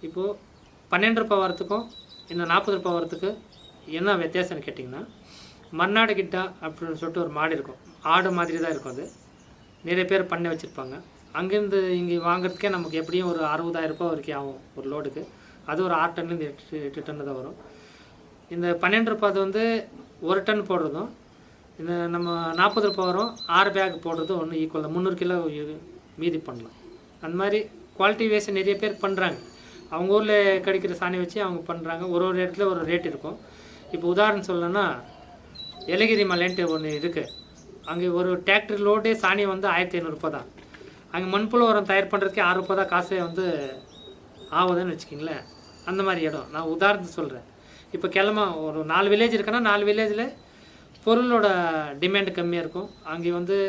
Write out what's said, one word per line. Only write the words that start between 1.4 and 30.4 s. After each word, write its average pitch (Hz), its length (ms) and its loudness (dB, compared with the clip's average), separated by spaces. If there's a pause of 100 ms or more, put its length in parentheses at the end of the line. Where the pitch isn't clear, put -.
வரத்துக்கும் 190 400 -2 (480)
இந்த 175 100 -2 (100)
நாற்பது 196 240 2
ரூபாய் 180 220 0
வரத்துக்கு 165 300 -4 (680)
என்ன 196 260 2
வித்தியாசம்னு 165 440 -2
கேட்டிங்கன்னா, 135 360 -10 (760)
மன்னாடு 214 420 4
கிட்டா 185 200 -4 (240)
அப்படின்னு 160 360 -8
சொல்லிட்டு 170 240 -4
ஒரு 147 120 -8
மாடு 160 200 0
இருக்கும், 135 240 -10 (320)
ஆடு 185 260 4
மாதிரி 165 240 -2
தான் 160 100 -2
இருக்கும். 131 220 -8
அது 147 100 -8 (840)
நிறைய 180 220 2
பேர் 190 220 2
பண்ணை 170 200 -2
வச்சுருப்பாங்க. 139 440 -10 (420)
அங்கேருந்து 196 400 0 (200)
இங்கே 175 160 0 (120)
வாங்குறதுக்கே 180 480 0
நமக்கு 160 240 -4
எப்படியும் 175 320 -2
ஒரு 165 100 -2 (120)
அறுபதாயிரம் 165 400 -2
ரூபாய் 170 180 -2
வரைக்கும் 147 280 -6
ஆகும் 139 220 -10 (160)
ஒரு 135 140 -8
லோடுக்கு. 147 300 -6 (500)
அது 156 160 -2
ஒரு 180 140 2
ஆறு 165 140 2
டன்லேருந்து 170 340 -4
எட்டு, - 280 -12 (100)
எட்டு 139 200 -8
டன்னு 147 200 -8
தான் 135 120 -6
வரும். 143 180 -12 (1000)
இந்த 175 120 0 (160)
பன்னெண்டு 220 300 4
ரூபாய் 202 320 2
வந்து 202 180 0 (680)
ஒரு 190 180 4
டன் 214 220 0
போடுறதும் 175 400 -2 (720)
இந்த 170 120 -4 (200)
நம்ம 175 240 -2 (220)
நாற்பது 208 300 4
ரூபாய் 185 220 0
வரும் 214 200 0 (260)
ஆறு 196 180 6
பேக் 185 300 0
போடுறதும் 165 360 -2
ஒன்று 160 200 -2
ஈக்குவல் 156 240 -2
தான். 151 100 -4
முந்நூறு 185 260 0
கிலோ 180 160 0 (220)
இது 151 160 -8 (460)
மீதி 160 260 0
பண்ணலாம். 117 300 -14 (480)
அந்த 165 160 -6
மாதிரி 208 180 2 (380)
குவாலிட்டி 214 340 4
வைஸ் 208 180 2 (100)
நிறைய 196 240 2
பேர் 208 220 -4
பண்றாங்க. 185 320 0 (580)
அவங்க 185 220 2
ஊர்ல 214 160 4 (320)